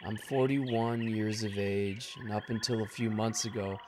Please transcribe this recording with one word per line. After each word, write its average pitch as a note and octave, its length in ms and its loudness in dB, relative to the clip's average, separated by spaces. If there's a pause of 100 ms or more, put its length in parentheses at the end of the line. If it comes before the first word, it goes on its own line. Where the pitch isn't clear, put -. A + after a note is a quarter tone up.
I'm G#2+ 140 -4
forty-one B2 880 2
years G#2+ 360 0
of G2+ 160 -2
age, G2+ 600 0
and A2+ 120 -6
up G#2+ 180 -2
until A2+ 320 0
a G#2+ 60 -2
few A2+ 240 -2
months A2 340 0
ago G2 420 -2